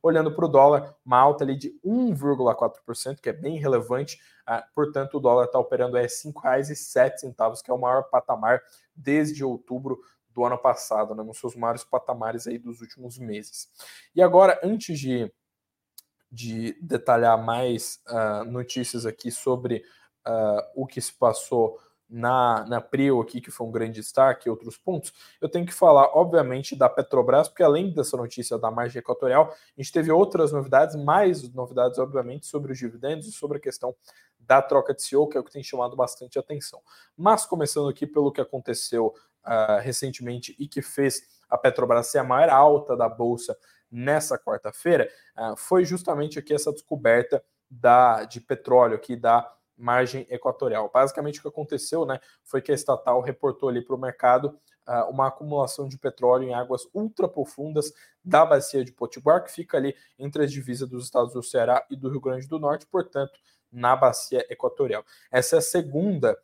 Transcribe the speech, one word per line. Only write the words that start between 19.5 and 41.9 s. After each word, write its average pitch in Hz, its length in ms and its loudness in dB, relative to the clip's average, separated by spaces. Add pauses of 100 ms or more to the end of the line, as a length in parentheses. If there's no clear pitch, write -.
ah, 110 500 -2
o 131 120 -8
que - 140 -10
se - 120 -10
passou 113 680 0 (300)
na, 117 580 0
na 117 140 -4
Prio 135 400 0
aqui, 120 200 -8
que - 100 -20
foi 117 160 -10
um 113 60 -12
grande 113 280 -6
destaque, 131 480 2
e - 20 -2
outros 113 260 -10
pontos, - 360 -8 (280)
eu 156 80 -4
tenho 175 180 -4
que - 80 -12
falar, 147 420 8
obviamente, 147 600 2
da 127 120 6
Petrobras, 131 600 2
porque - 140 -2
além 165 300 4
dessa 143 240 -4
notícia 120 400 -6
da 110 140 -2
margem 120 300 -6
equatorial, 135 520 2 (240)
a 135 60 -12
gente - 100 -12
teve 160 200 0
outras 170 400 4
novidades, 143 420 2
mais 151 580 0
novidades, 127 460 -2
obviamente, 131 480 -6
sobre 143 260 -8
os 127 60 -10
dividendos 127 480 -10
e 214 60 -18
sobre 143 260 -8
a - 20 -8
questão 127 340 -8 (440)
da 131 240 4
troca 139 320 0
de - 80 -10
C - 140 -4
E - 20 6
O, 147 80 4
que 147 100 -8
é 131 40 0
o - 20 -10
que - 80 -14
tem 135 140 -14
chamado 123 320 -6
bastante 127 420 -4
atenção. - 420 -12 (360)
Mas 214 280 2
começando 147 440 -2
aqui - 180 -6
pelo 147 240 0
que 143 100 -6
aconteceu, 117 720 -2 (300)
ah, 107 380 0
recentemente 123 760 -8
e 143 120 -10
que - 140 -8
fez - 400 -2 (280)
a 120 80 0
Petrobras 123 480 2